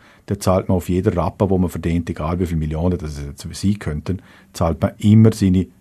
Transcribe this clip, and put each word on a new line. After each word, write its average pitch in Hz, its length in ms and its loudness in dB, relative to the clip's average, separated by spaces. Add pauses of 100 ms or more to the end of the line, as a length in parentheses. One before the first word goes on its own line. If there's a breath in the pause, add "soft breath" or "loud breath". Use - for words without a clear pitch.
(260 soft breath)
Da 101 120 -4
zahlt 98 300 0
man 92 80 2
auf 87 120 -4
jeder 92 280 0
Rappe, 85 340 -2
wo 95 80 2
man 90 120 0
verdient, 85 380 -2
egal 85 300 -4
wie 92 80 -2
viele 82 140 -2
Millionen 80 380 -2
das 76 220 -10
jetzt 71 320 -14
sein 101 280 -2
könnten, 76 420 -6 (300 loud breath)
zahlt 82 280 -2
man 98 180 -2
immer 110 340 6
seine 95 340 2 (140)